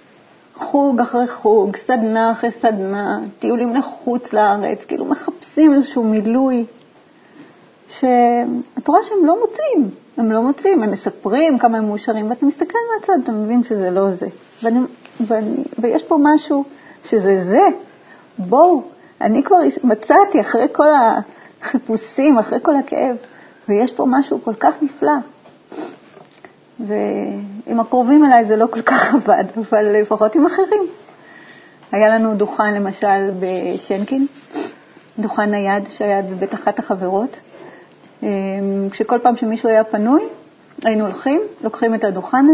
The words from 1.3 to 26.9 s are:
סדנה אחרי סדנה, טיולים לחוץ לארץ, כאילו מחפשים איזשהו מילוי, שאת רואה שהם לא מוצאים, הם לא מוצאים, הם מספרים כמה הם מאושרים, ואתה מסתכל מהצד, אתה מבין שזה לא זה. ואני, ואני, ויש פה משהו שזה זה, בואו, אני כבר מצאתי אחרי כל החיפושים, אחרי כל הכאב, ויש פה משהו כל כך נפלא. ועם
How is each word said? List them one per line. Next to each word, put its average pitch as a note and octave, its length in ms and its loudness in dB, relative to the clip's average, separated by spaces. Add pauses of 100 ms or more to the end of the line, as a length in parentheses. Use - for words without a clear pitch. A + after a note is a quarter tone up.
סדנה A3+ 560 0
אחרי A3+ 180 -4
סדנה, G3+ 720 -4 (180)
טיולים A#3 380 -2
לחוץ B3 560 -6
לארץ, G#3 520 0
כאילו - 200 -6
מחפשים D4 680 0
איזשהו C4 300 0
מילוי, A3+ 600 0 (1200)
שאת A#3+ 1000 0
רואה F4 140 4
שהם G#4 240 0
לא E4+ 140 2
מוצאים, A4 500 -2 (260)
הם A3+ 160 0
לא A3+ 100 0
מוצאים, C#4+ 400 2
הם G#3+ 80 -2
מספרים A#3+ 680 0
כמה A#3 200 2
הם G#3+ 80 -2
מאושרים, G#3+ 440 -4
ואתה B3 160 -2
מסתכל E4+ 320 -2 (160)
מהצד, F#4+ 300 0
אתה A#3+ 80 -4
מבין G#3+ 300 0
שזה G3 280 -2
לא G3 200 0
זה. F#3 180 -6 (340)
ואני, A#3 180 2 (460)
ואני, A3 380 -2 (140)
ויש A#3 240 -2
פה D#4+ 180 0
משהו D4 440 2 (400)
שזה F#3+ 400 2
זה, C4 240 4 (680)
בואו, C4 440 4 (380)
אני A3 220 2
כבר F#4 140 4 (280)
מצאתי D4 560 4
אחרי A3+ 320 0
כל D4+ 160 4 (760)
החיפושים, C4+ 760 0
אחרי A3 240 0
כל D4+ 140 2
הכאב, C4+ 400 -2 (520)
ויש G#3+ 240 0
פה - 160 -2
משהו C4+ 360 2
כל A3 100 -4
כך - 280 0
נפלא. C#4+ 300 -2 (1700)
ועם G#3 1000 -4